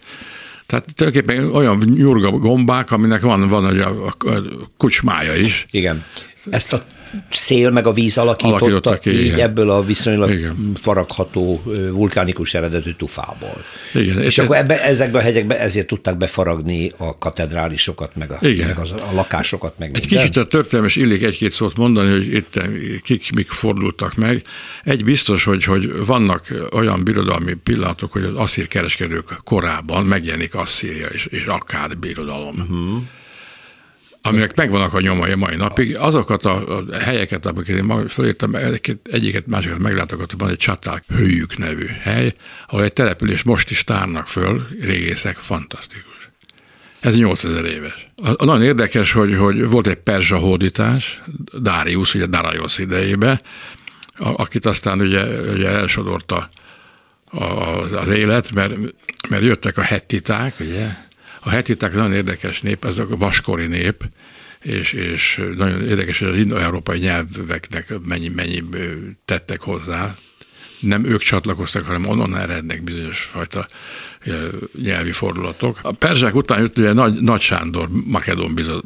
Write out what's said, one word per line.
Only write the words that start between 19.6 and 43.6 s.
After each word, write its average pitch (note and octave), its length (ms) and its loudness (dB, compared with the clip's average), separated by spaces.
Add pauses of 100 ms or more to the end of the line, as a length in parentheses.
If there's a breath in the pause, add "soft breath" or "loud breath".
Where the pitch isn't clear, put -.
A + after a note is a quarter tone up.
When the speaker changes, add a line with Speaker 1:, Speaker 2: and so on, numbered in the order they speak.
Speaker 2:
meg D#2+ 160 -8
Speaker 1:
Egy C2 60 2 (100)
Speaker 2:
minden. - 100 4
Speaker 1:
kicsit - 240 2
a - 40 -2
történelmes A#2+ 480 2
illik A2 280 4
egy-két G#2 280 0
szót G#2 260 -2
mondani, A2 340 6
hogy G2 220 2
itt - 1000 -2
mik G2 140 0
fordultak F#2+ 680 -2
meg. A2+ 260 2 (420 loud breath)
Egy C3 200 0
biztos, G#2+ 400 2
hogy, F#2+ 200 2
hogy F#2+ 280 2 (140)
vannak G#2 480 2 (180)
olyan G#2 320 2
birodalmi F#2+ 500 0
pillanatok, F2+ 580 -2
hogy G2 120 -2
az F#2 100 -4
asszír G#2 340 -2
kereskedők E2+ 760 -4
korában E2+ 600 0
megjelenik E2 500 -2
Asszíria E2+ 520 -4
és, - 180 -6
és - 200 -6
Akkád F2 520 -4
birodalom. D2 580 -8
Speaker 2:
Mhm. F2+ 420 -4 (1200 loud breath)
Speaker 1:
Aminek G#2+ 340 0
megvannak G2 380 2
a F#2+ 80 2
nyomai F#2 300 2
a F#2+ 40 2
mai F#2 200 0
napig. A2 420 0
Azokat C#3 480 0
a, G2 320 0
a F#2+ 200 -8
helyeket, G2+ 480 -2
amiket F#2 320 -2
én F#2+ 60 2
ma-, A2 240 0
fölírtam, A2 480 0
egyiket, B2 420 -2 (140)
egyiket, A2 360 -2
másikat E2+ 320 -2
meglátogattam, F#2 580 -2
van G2 120 -2
egy F2+ 80 -2
Csaták - 500 -4
hőjük F2+ 500 0
nevű D#2 280 -6 (160)
hely, A2+ 320 0 (340 loud breath)
ahol G2+ 160 0
egy G#2 100 0
település G#2+ 500 0
most - 260 2